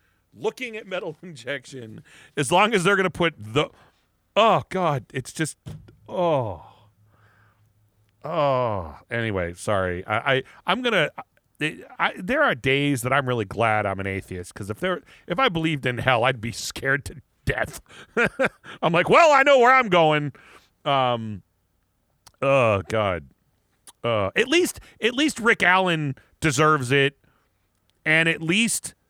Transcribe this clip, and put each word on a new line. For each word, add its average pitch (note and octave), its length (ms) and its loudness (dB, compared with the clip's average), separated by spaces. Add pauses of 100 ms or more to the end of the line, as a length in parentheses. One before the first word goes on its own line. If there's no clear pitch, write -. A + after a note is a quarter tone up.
(320)
looking A3 440 -8
at G#3+ 100 -16
metal F#3 320 -8
<laughs> - 40 -20
injection B2+ 800 -12 (320)
as C#3 160 -2
long G#3 200 4
as F3+ 120 2
they're G3+ 100 4
gonna F#3+ 160 2
put E3 260 -2
the, A2 340 -2 (680)
oh G3 320 4
God, E3 440 -2
it's C3 200 -10
just, - 240 -6 (520)
oh. C3 560 -2 (1600)
Oh, B2+ 720 -2 (120)
anyway, G2+ 440 -2
sorry. F#2 520 -2
I, A#2+ 280 -2
I, C3 80 0 (240)
I'm G#3+ 160 -2
gonna, F#3+ 340 0
I, - 80 -16 (720)
I, F#3 180 0
there A#3+ 260 -2
are A3+ 140 2
days C3+ 460 0
that B2 100 -4
I'm C3+ 140 0
really A#2+ 180 -2
glad G#2+ 420 0
I'm G2 140 -4
an F#2+ 60 -6
atheist, F#2 480 -8
'cause G2 160 -10
if G#2+ 100 -10
there, F3+ 200 -4 (280)
if F3 100 -4
I C4 100 2
believed D#3+ 380 -2
in A#2+ 120 -4
hell, A#2 260 2
I'd C3 160 0
be A#2 120 -6
scared - 540 -4
to - 100 -16 (280)
death. B2+ 360 -4 (520)
<laughs> - 500 -6
I'm E3+ 100 0
like, F3 160 2
"Well, D4+ 240 8
I C4+ 120 6
know C#4 160 6
where A#3+ 140 8
I'm B3 140 4
going." D3+ 440 4 (520)
Um, A#2+ 580 -2 (1000)
oh B2 480 2
God. F#2+ 380 -2 (760)
Uh, G#2+ 320 0
at B3 140 0
least, E4 320 0 (200)
at A#3+ 140 -2
least C#4+ 240 -2
Rick A3 240 0
Allen F3 540 2 (240)
deserves D3 500 2
it, C#3 260 2 (880)
and D#3+ 240 2
at D#3+ 140 -2
least G3 520 -2 (160)